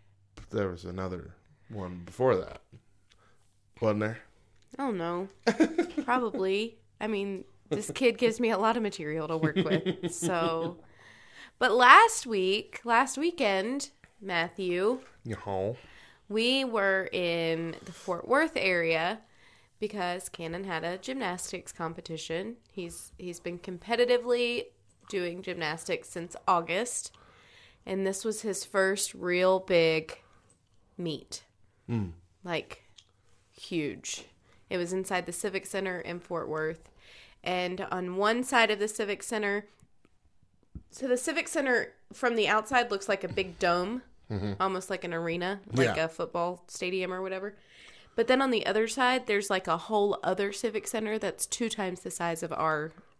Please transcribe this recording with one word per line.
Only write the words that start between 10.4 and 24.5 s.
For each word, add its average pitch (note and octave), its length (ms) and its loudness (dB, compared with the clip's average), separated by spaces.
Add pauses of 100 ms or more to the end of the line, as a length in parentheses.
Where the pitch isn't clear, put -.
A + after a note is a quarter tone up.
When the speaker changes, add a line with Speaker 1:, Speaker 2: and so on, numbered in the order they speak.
Speaker 2:
But A#3+ 140 4
last C#4 540 10
week, G3 580 0
last A#3+ 320 2
weekend, C4+ 720 0 (300)
Matthew, F#3 800 0 (240)
Speaker 1:
Yo. G2+ 520 -4 (520)
Speaker 2:
we B3 360 2
were G3 480 0
in E3 720 -2
the F3 80 -14
Fort - 360 -6
Worth D#4 280 2
area F3 640 2 (580)
because F#3 500 -4
Cannon E3+ 360 -8
had E3 200 -4
a F3+ 140 -4
gymnastics F3+ 720 -6
competition. E3 840 -6 (160)
He's, E3+ 460 -10
he's F3+ 220 -10
been F3 180 -8
competitively A#3+ 1080 2 (420)